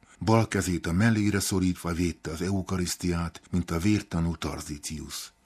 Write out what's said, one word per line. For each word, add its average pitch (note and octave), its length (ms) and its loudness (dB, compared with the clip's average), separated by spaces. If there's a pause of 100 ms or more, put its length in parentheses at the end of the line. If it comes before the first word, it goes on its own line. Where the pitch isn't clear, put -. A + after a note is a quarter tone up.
(200)
Bal A2 280 6
kezét F2 400 -2
a E2+ 40 -2
mellére G#2 480 4
szorítva F#2 540 0
védte D#2+ 380 -2
az E2 100 -6
eukarisztiát, F2 1000 -2 (100)
mint F2 200 -2
a E2+ 60 0
vértanú E2+ 580 0
Tarzicius. D2+ 960 -8 (140)